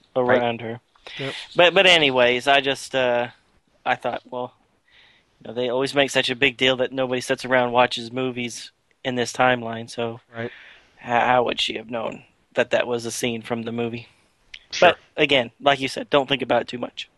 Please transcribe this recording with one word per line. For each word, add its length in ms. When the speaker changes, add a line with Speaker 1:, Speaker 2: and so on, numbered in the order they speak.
Speaker 1:
Right. 240
Speaker 2:
around 220
her. 180
Speaker 3:
Yep. 160
Speaker 2:
But, 180
but 140
anyways, 600
I 140
just, 320
uh, 360
I 100
thought, 340
well, 240
you 80
know, 40
they 160
always 260
make 140
such 200
a 60
big 220
deal 200
that 140
nobody 300
sits 240
around 200
and 80
watches 380
movies 600
in 120
this 160
timeline, 580
so 300
Speaker 1:
Right. 160
Speaker 2:
how, 240
how 220
would 180
she 140
have 140
known 340
that 180
that 160
was 180
a 60
scene 300
from 220
the 80
movie? 360
Speaker 1:
Sure. 180
Speaker 2:
But, 100
again, 360
like 180
you 80
said, 220
don't 180
think 140
about 220
it 40
too 100
much. 400